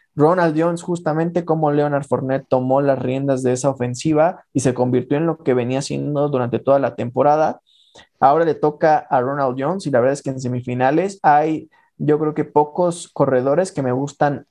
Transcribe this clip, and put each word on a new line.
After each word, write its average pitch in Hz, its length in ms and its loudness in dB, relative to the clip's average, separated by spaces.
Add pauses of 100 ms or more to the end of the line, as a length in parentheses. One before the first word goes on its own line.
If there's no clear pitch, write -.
(160)
Ronald 165 420 2
Jones 170 260 -2
justamente 170 600 -2
cómo 160 260 -2
Leonard 147 360 0
Fournette 131 420 -4
tomó 131 320 0
las 139 180 2
riendas 131 460 -2
de 127 80 2
esa 127 180 0
ofensiva 151 840 -2
y 131 80 0
se 127 120 2
convirtió 123 440 0
en 165 80 0
lo 160 140 -2
que 143 140 0
venía 127 280 -2
siendo 143 480 -4
durante 123 300 -2
toda 139 200 2
la 123 160 -2
temporada. 139 640 0 (600)
Ahora 151 260 4
le 147 100 0
toca 151 420 2
a 135 240 0
Ronald 135 380 -2
Jones 170 260 -4
y 147 60 -4
la 127 80 4
verdad 131 140 4
es 139 80 -6
que 139 80 -8
en 131 100 -6
semifinales 127 840 -2
hay, 156 480 2 (280)
yo 147 200 0
creo 151 160 -2
que 151 120 -4
pocos 170 640 -2
corredores 139 640 0
que 139 120 -6
me 127 80 0
gustan 143 600 -2